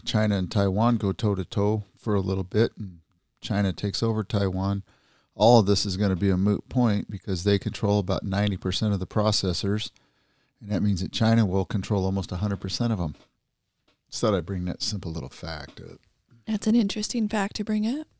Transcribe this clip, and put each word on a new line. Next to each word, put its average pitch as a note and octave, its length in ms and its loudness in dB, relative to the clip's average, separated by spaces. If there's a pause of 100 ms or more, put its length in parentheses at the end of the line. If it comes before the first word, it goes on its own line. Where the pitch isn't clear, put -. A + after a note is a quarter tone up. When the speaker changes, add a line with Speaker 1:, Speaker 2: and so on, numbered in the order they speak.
Speaker 1:
China G#2+ 320 0
and F#2 160 -2
Taiwan G#2 460 2
go G2 160 0
toe-to-toe G2+ 720 -2 (120)
for G#2+ 160 -4
a G2+ 60 2
little F#2+ 240 -2
bit G#2 320 0
and F2+ 240 -12 (400)
China G2+ 320 0
takes G2+ 320 -4
over A2 180 0
Taiwan, G2 600 0 (540)
all A2+ 220 10
of G2 60 6
this G2 200 4
is F#2 120 -4
gonna G2 180 2
be G2 140 2
a F#2 80 4
moot G2+ 320 0
point A2 420 0
because F#2 320 -6
they G2+ 160 4
control G2+ 400 0
about F#2 240 -2
ninety G2+ 320 0
percent G2+ 380 0
of F#2 80 0
the F#2 40 -4
processors, G#2 840 0 (720)
and G2+ 100 -14
that F#2 100 0
means G2 200 0
that - 100 -4
China A2+ 340 4
will F#2+ 200 0
control G2 400 -2
almost F#2+ 260 -2
a F2+ 60 -6
hundred G2+ 240 -4
percent A2+ 320 -2
of F#2 80 -2
'em. D#2 140 -4 (920)
Just - 120 -8
thought A2 120 2
I'd E2+ 120 -2
bring F#2 180 -4
that F2+ 180 -6
simple F2 300 -6
little D#2+ 160 -8
fact D#2+ 540 -12
up. E2+ 180 -18 (480)
Speaker 2:
That's G#3+ 200 -4
an A3 80 2
interesting G#3+ 520 0
fact G#3 300 -4
to G#3 80 -4
bring G#3+ 200 -2
up. C#4+ 220 -4 (120)